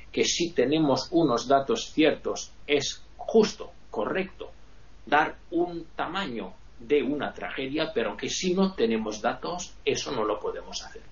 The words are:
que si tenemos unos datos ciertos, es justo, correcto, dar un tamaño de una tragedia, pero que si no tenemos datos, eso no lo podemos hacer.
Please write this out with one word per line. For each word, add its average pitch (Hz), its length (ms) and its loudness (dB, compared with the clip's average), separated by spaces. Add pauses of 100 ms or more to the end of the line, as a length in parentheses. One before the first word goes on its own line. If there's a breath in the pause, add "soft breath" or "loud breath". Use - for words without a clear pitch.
(100 loud breath)
que - 140 2
si - 260 0
tenemos 135 600 4
unos 123 340 4
datos 135 460 2
ciertos, 139 580 2 (160)
es - 380 0 (120)
justo, - 540 2 (180)
correcto, - 600 -4 (540)
dar 156 320 2 (160)
un 170 420 0
tamaño 131 600 -4 (260)
de 127 240 4
una 120 280 -2
tragedia, 139 640 -4
pero 107 220 -2
que - 120 -6
si 185 240 0
no 190 200 2
tenemos 110 500 0
datos, 160 520 -4 (100)
eso - 260 0
no 117 140 0
lo 104 160 0
podemos - 420 -6
hacer. - 300 -16